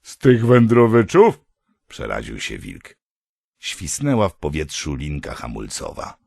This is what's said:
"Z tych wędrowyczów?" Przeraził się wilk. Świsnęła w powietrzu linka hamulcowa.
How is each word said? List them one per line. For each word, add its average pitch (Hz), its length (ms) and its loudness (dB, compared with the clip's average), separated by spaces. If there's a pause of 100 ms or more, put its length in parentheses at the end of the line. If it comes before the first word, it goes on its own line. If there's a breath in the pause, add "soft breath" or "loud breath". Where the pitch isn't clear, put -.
"Z - 160 -20
tych 120 280 4
wędrowyczów?" 117 920 4 (480)
Przeraził 55 520 -10
się - 180 -10
wilk. - 380 -18 (640)
Świsnęła 113 680 -4
w - 60 -10
powietrzu 73 600 -6
linka 71 380 -8
hamulcowa. - 920 -12